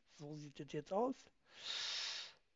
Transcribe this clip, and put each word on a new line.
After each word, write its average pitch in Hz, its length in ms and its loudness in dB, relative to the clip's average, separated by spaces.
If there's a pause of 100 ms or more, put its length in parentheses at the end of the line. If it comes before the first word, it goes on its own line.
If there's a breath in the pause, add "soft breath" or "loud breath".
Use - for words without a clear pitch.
(160)
so 151 200 -6
sieht 147 240 -8
es 139 120 -8
jetzt 151 200 0
aus. 240 240 6 (1400 loud breath)